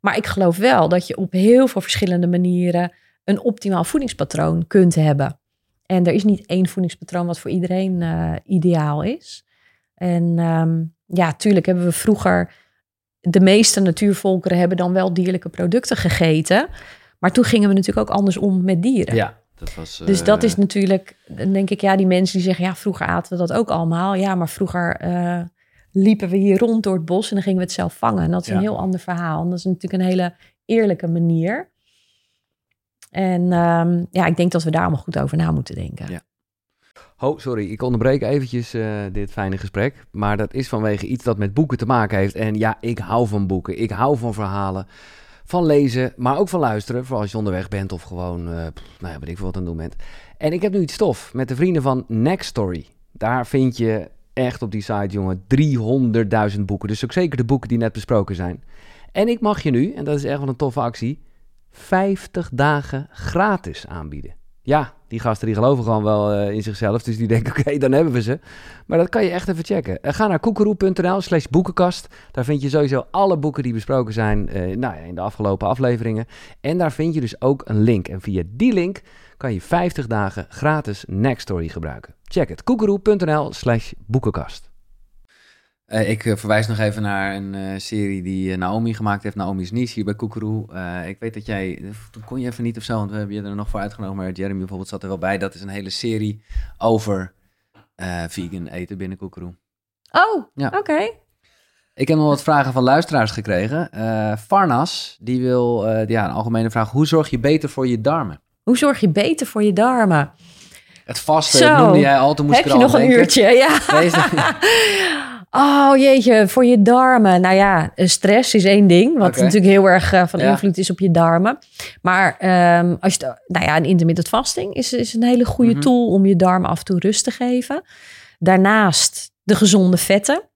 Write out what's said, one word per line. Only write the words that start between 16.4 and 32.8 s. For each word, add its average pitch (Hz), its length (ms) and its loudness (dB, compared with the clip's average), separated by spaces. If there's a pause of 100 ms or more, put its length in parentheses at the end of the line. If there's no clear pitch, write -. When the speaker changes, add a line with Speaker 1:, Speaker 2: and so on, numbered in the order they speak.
Speaker 1:
Maar - 140 0
toen 247 120 4
gingen 208 240 4
we 196 60 4
natuurlijk 202 360 0
ook - 60 0
anders 196 200 2
om 185 280 0
met 185 180 0
dieren. 220 320 0
Speaker 2:
Ja, 107 240 -2 (160)
dat - 200 -14
was, - 300 -14
Speaker 1:
Dus 175 200 0
dat 208 180 4
Speaker 2:
eh, - 60 0
Speaker 1:
is 180 80 -2
natuurlijk, 190 600 0 (120)
dan 190 240 -4
denk 196 180 0
ik, 202 100 -6
ja, 190 160 2
die 190 100 2
mensen 185 300 2
die 180 100 0
zeggen, 180 180 0
ja, 185 100 -4
vroeger 175 320 -6
aten 175 260 -4
we 175 60 -6
dat 175 140 -2
ook 214 180 0
allemaal. 170 440 -2
Ja, 190 200 -2
maar 170 140 -2
vroeger, 175 480 -4
eh, 175 440 -4 (520)
liepen 202 360 2
we 180 80 -2
hier 196 220 4
rond 226 240 0
door 196 120 -2
het 170 100 -4
bos 185 240 -2
en - 60 -6
dan 196 80 0
gingen 190 160 0
we 180 60 -2
het 180 80 -10
zelf 175 240 -4
vangen. 214 260 0
En 165 80 0
dat 175 120 0
is 175 60 -10
Speaker 2:
Ja. 214 60 -4
Speaker 1:
een 190 60 0
heel 208 180 -2
ander 185 220 -4
verhaal. 170 420 -6
En 170 80 -4
dat 180 80 -6
is 170 60 -14
natuurlijk 185 380 -4
een 185 60 0
hele 180 260 0 (300)
eerlijke 208 440 0
manier. 170 640 -2 (1400)